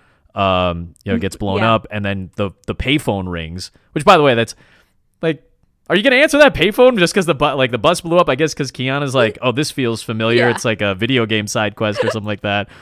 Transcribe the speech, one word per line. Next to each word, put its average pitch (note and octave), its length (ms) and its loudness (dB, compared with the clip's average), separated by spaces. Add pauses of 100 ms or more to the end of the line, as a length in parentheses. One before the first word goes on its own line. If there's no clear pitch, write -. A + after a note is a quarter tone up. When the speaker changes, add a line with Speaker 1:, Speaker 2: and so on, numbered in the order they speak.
(340)
Speaker 1:
um, F2+ 600 -2 (100)
you G2+ 60 -6
know, F#2 80 -2
Speaker 2:
Mm, - 20 -6
Speaker 1:
gets F#2+ 140 -6
blown G2 240 -4
Speaker 2:
yeah. A2+ 160 2
Speaker 1:
up, A2 160 -4
and G#2 120 -6
then G2 320 -6
the, G2+ 140 -4 (160)
the A2 80 -6
payphone G#2 580 -2
rings, E2+ 380 -10 (220)
which, D3+ 120 -6
by F#3+ 140 6
the D3+ 60 4
way, C#3 100 4
that's, A#2 220 0 (680)
like, E3 220 -4 (440)
are E3 80 0
you G3 80 2
gonna B3+ 140 4
answer C#4+ 220 4
that C#4 160 6
payphone A#3 420 4
just F3 160 2
'cause G3 140 0
the E3 80 0
bu-, C#3 200 0
like, C3 160 0
the B2 80 -2
bus D#3+ 220 2
blew E3+ 160 0
up? F3 120 4
I C#3 60 0
guess D3 200 -2
'cause C3+ 160 -6
Keanu's C3+ 440 -4
like, A2+ 260 2
"Oh, B2+ 100 0
this C3+ 200 -4
feels A#2 320 -2
familiar." A#2 460 0
Speaker 2:
Yeah. A#2 60 0
Speaker 1:
It's - 100 -6
like A2 160 -2
a G2+ 140 0
video A#2 320 0
game G#2+ 200 -2
side G#2+ 280 -4
quest G#2+ 280 -4
or A2+ 80 -2
something G#2+ 160 -8
like G#2 140 -8
that. G2+ 280 -4 (120)